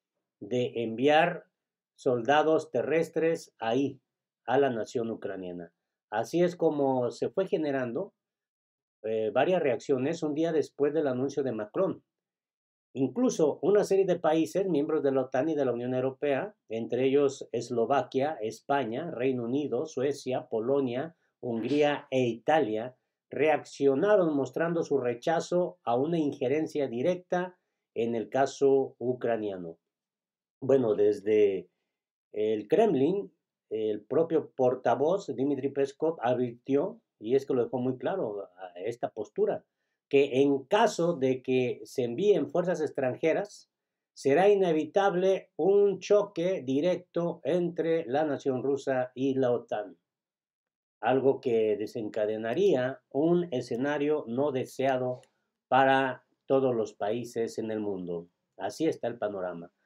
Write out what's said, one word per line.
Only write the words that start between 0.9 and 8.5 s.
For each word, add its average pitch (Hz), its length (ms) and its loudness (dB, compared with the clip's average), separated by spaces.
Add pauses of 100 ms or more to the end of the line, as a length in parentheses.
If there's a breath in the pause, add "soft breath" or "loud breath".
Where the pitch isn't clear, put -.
soldados 147 760 2
terrestres 160 880 -2
ahí, 127 420 -2 (460)
a 127 120 2
la 139 120 2
nación 113 400 -6
ucraniana. 92 600 -10 (380)
Así 117 320 -2
es 175 140 0
como 135 560 0
se 120 160 -4
fue 190 180 -2
generando, 143 680 -2 (880)